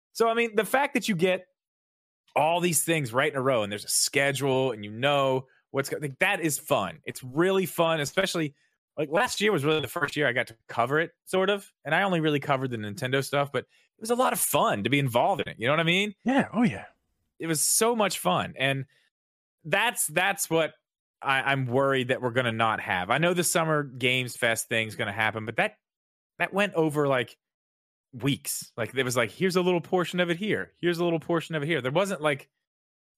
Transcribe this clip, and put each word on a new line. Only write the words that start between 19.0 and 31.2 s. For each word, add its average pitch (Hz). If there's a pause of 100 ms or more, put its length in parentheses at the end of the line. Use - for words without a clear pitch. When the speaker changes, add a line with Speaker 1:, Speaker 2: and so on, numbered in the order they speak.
Speaker 1:
that's, 208
that's 185
what 160 (460)
I, 135
I'm 135
worried 131
that 120
we're 123
gonna 120
not 113
have. 92
I 127
know 175
the 175
Summer 160
Games 127
Fest 113
thing's 110
gonna 107
happen, 110
but 113
that, 202 (640)
that 175
went 196
over, 151
like, 123 (760)
weeks. -
Like, 113
there 127
was, 123
like, 113
"Here's 180
a 185
little 175
portion 180
of 175
it 165
here. 165
Here's 170
a 175
little 170
portion 165